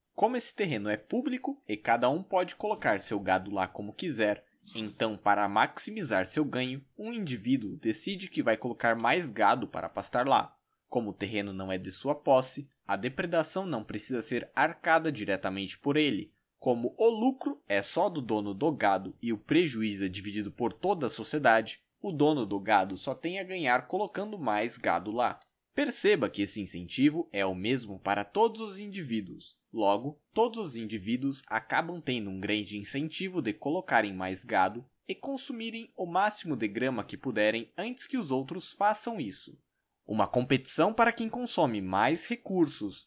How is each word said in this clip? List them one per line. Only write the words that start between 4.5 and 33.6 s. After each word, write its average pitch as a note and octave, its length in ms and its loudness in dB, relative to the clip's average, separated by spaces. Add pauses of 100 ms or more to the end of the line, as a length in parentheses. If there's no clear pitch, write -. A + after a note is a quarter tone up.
então, A2 420 -4
para G2+ 320 2
maximizar A#2 800 0
seu D3+ 180 0
ganho, B2+ 400 -4 (140)
um A3 140 -8
indivíduo B2 640 -2
decide G#2+ 520 -4
que C#3+ 140 -4
vai A2+ 140 4
colocar A#2 400 0
mais C3+ 340 0
gado G#2+ 380 4
para F2+ 200 -8
pastar B2 380 -2
lá. B2 260 4 (360)
Como A2 220 0
o F#2 40 -10
terreno G2+ 380 -4
não F#2+ 180 -6
é F#2 80 -2
de F#2 140 -8
sua D3 240 -4
posse, C3+ 520 2 (160)
a G2+ 120 0
depredação E3 680 -2
não B2+ 200 -4
precisa A2+ 360 -6
ser A#2+ 320 -4
arcada D#3+ 600 2
diretamente G2 640 -4
por C#3+ 180 0
ele. C3+ 360 2 (260)
Como A#2+ 400 0
o A3+ 100 6
lucro A3+ 600 0
é G2+ 140 2
só F#3 260 0
do E3 120 -2
dono G#2+ 320 0
do C#3 200 2
gado G2 500 2
e A#2 100 -2
o G#2 60 -2
prejuízo A2 680 0
é - 20 -4
dividido G2 420 -6
por A#2 220 -2
toda F3+ 340 0
a A2 40 -2
sociedade, A2+ 720 2 (220)
o G3 80 -4
dono D3 360 4
do G2 120 -2
gado G2 380 4
só B2+ 180 -6
tem F3+ 240 -6
a F#3+ 60 -8
ganhar D3 420 0
colocando G3+ 520 -4
mais A2+ 400 0
gado F#2 320 0
lá. A2+ 280 0 (360)
Perceba G3+ 560 2
que G2+ 120 -4
esse G#2 180 -4
incentivo B2+ 720 0
é G2 140 0
o F#2+ 100 0
mesmo G#2+ 460 -4
para G2+ 240 0
todos A3 360 0
os G3+ 180 -10
indivíduos. C#3 800 -8 (140)
Logo, A2 460 2 (140)
todos A3+ 260 2
os F3 180 -6
indivíduos A2+ 720 -4
acabam E3 540 -2
tendo A2+ 300 -4
um F#2+ 100 -6
grande G#2 380 -2
incentivo D#3 640 -4
de G#2+ 100 0
colocarem B2+ 640 0